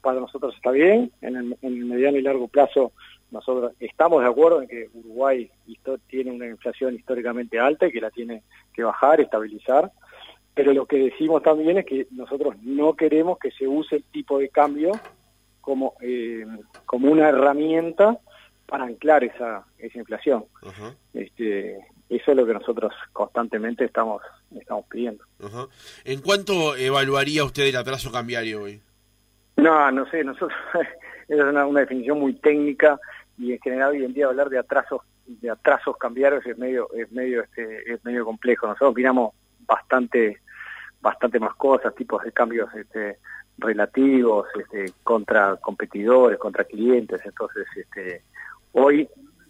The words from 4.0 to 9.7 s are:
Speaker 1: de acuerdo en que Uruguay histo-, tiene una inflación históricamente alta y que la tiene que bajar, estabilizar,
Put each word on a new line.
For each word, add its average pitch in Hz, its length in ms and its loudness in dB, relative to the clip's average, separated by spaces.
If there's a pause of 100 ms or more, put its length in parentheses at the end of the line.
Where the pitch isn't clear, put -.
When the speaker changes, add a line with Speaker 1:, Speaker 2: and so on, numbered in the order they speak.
Speaker 1:
de 123 60 4
acuerdo 151 340 6
en 123 60 -14
que 117 260 -12
Uruguay 117 560 -2 (160)
histo-, 127 400 -10
tiene 131 240 -6
una 120 160 -12
inflación 123 480 -6
históricamente 120 640 -6
alta 151 300 2
y - 20 0
que 120 100 -6
la 110 120 -8
tiene 117 320 -12 (280)
que 117 120 -4
bajar, 151 360 4
estabilizar, 117 680 0 (640)